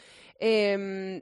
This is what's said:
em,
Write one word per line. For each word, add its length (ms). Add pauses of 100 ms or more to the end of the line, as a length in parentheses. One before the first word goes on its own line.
(400)
em, 840